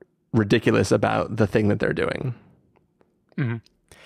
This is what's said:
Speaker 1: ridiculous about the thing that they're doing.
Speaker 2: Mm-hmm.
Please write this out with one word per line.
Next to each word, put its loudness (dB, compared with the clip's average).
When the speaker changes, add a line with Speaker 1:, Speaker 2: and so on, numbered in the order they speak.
Speaker 1:
ridiculous 2
about 0
the 2
thing 0
that 0
they're -2
doing. -6
Speaker 2:
Mm-hmm. -4